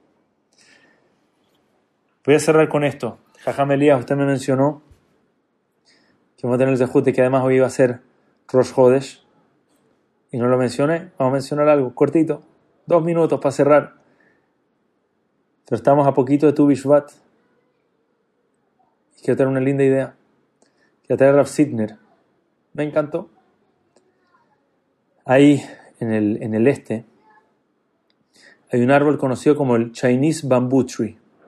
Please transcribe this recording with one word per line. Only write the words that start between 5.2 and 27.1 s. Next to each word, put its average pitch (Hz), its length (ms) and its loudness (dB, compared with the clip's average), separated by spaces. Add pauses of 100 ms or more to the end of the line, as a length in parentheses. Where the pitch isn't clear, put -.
que - 120 -10
vamos 123 80 0
a 123 40 -2
tener 135 140 2
el 127 40 0
zehut 127 280 0
de 131 80 0
que 127 80 0
además 127 220 2
hoy 131 140 2
iba 131 100 2
a - 20 -6
ser 120 320 -2 (460)
Rosh 127 280 0
Hodesh. 131 480 2 (1080)
Y 135 60 -10
no 120 100 -2
lo 127 100 2
mencioné, 143 600 -2
vamos 131 140 -2
a - 20 -2
mencionar 147 340 -2
algo 143 260 0
cortito, 151 500 -2 (420)
dos 165 180 0
minutos 160 360 -2
para 139 120 -4
cerrar. 143 440 0 (1700)
Pero 123 100 -4
estamos 139 320 2
a 135 60 0
poquito 139 320 0
de 143 80 4
Tu 147 120 2
Bishvat. 143 460 0 (2000)
Y - 60 -20
quiero 123 140 -2
tener 135 120 2
una 131 120 -2
linda 139 220 -2
idea. 135 320 0 (880)
Quiero 127 120 -2
traer 139 160 4
a 143 40 4
Rav 139 100 2
Sidner. 120 500 -4 (760)
Me 147 100 -6
encantó. 151 460 -6 (2000)
Ahí, 139 380 4 (360)
en 117 120 -6
el, 110 320 -2
en 110 100 -8
el 110 140 2
este, 120 380 -4 (1700)